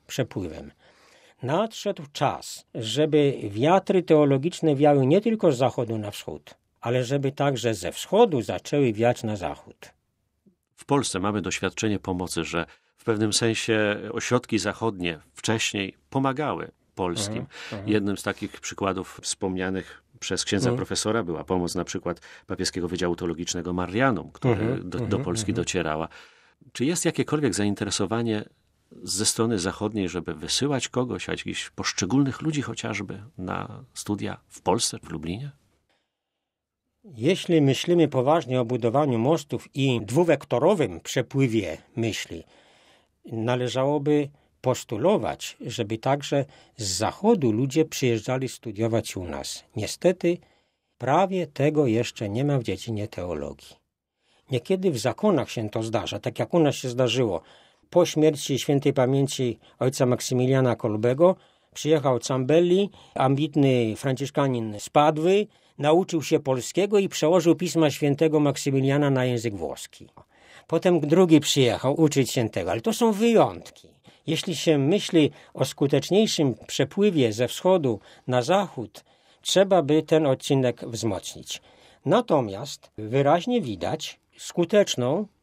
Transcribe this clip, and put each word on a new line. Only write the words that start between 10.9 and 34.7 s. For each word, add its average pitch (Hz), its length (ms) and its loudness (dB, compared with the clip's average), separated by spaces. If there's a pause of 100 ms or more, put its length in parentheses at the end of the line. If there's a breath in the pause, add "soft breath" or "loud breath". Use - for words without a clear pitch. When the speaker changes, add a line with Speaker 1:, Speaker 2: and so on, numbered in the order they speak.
Speaker 2:
mamy 101 220 -2
doświadczenie 95 580 -4
pomocy, 87 440 -4
że 82 220 -4 (320 soft breath)
w - 60 -20
pewnym 107 300 0
sensie 107 640 0 (140)
ośrodki 117 480 -2
zachodnie 90 600 -4 (140)
wcześniej 104 640 -4 (140)
pomagały 131 600 -4 (240)
polskim. 95 420 -4
Speaker 1:
Mhm, 131 100 -8 (240 loud breath)
mhm. 104 180 -10
Speaker 2:
Jednym 101 280 0
z - 60 -12
takich - 380 -8
przykładów 95 600 -6
wspomnianych 92 800 -6 (180)
przez - 260 -4
księdza 113 240 0
Speaker 1:
Mhm. 123 80 -2
Speaker 2:
profesora 110 460 -2
była 78 200 -6
pomoc 90 320 -2
na 87 80 -2
przykład 90 360 -6 (280 loud breath)
papieskiego 90 400 -4
Wydziału 87 280 -2
Teologicznego 85 580 -6
Marianum, 98 580 -2
który 123 220 0
Speaker 1:
Mhm, 98 360 -4
Speaker 2:
do, - 80 -8
do 117 80 -4
Speaker 1:
mhm, 98 180 -2
Speaker 2:
Polski 104 280 -4
Speaker 1:
mhm. 78 40 0 (100)
Speaker 2:
docierała. 80 420 -4 (640 loud breath)
Czy 123 140 -4
jest 170 200 -2
jakiekolwiek 147 480 0
zainteresowanie 104 880 -2 (600)
ze 101 220 -2
strony 113 340 2
zachodniej, 98 500 -2
żeby 85 240 -6
wysyłać 120 540 -2
kogoś, 120 400 -4
jakichś - 420 -6
poszczególnych 131 720 -2
ludzi 151 200 -4
chociażby 101 640 -8 (140)
na 95 460 -8 (100)
studia 101 440 -6 (100)
w - 140 -20
Polsce, 117 420 -2